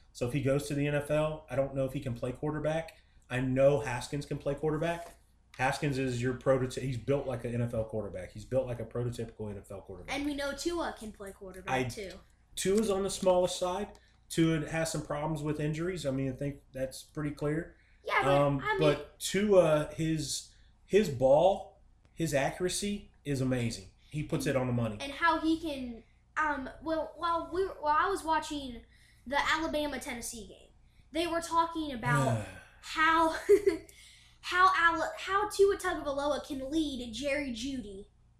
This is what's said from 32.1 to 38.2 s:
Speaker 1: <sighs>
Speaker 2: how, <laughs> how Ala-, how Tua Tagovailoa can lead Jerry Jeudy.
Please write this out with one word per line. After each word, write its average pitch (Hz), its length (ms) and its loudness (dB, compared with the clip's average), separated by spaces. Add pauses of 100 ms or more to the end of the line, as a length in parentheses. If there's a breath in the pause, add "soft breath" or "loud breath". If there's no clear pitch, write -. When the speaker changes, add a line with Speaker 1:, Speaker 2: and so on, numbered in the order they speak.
Speaker 1:
<sighs> - 200 -20
Speaker 2:
how, 320 520 4 (140)
<laughs> - 920 2
how 359 260 4
Ala-, 320 520 4
how 403 300 0
Tua 392 280 6
Tagovailoa 294 720 -2
can 269 240 -6
lead 269 420 -2
Jerry 277 400 -2
Jeudy. 214 540 -8 (340)